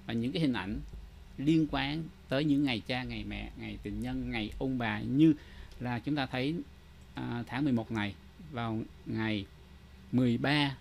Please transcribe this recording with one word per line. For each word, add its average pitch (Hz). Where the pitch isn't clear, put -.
Và 117
những 117
cái 175
hình 139
ảnh 104
liên 156
quan 143
tới 135
những 147
ngày 123
cha, 127
ngày 113
mẹ, 104
ngày 110
tình 104
nhân, 123
ngày 107
ông 131
bà 107
như 139
là 120
chúng 139
ta 139
thấy, 131
à, 123
tháng 139
mười 143
một 117
này, 104
vào 113
ngày 110
mười 120
ba 139